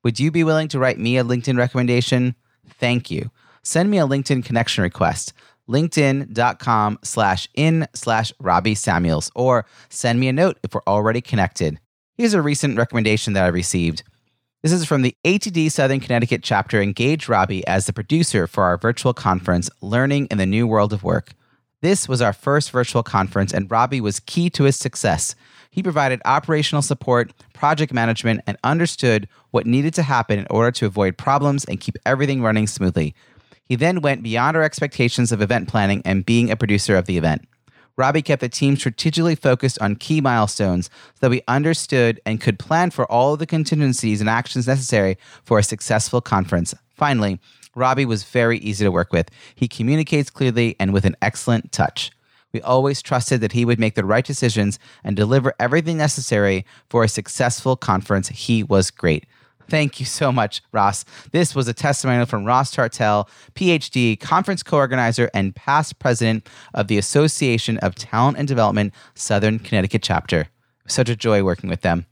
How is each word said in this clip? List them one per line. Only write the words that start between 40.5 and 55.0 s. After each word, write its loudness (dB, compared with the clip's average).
so -20
that 4
we 0
understood 0
and -4
could 0
plan 0
for -4
all 2
of -4
the -4
contingencies 0
and 0
actions -2
necessary 0
for 2
a 4
successful -2
conference. -2
Finally, 0
Robbie 2
was -2
very 2
easy -4
to 4
work 0
with. 0
He -2
communicates -2
clearly 0
and 2
with 2
an 2
excellent -2
touch. -2
We -6
always 0
trusted 0
that -2
he 0
would 2
make 2
the -2
right 2
decisions 0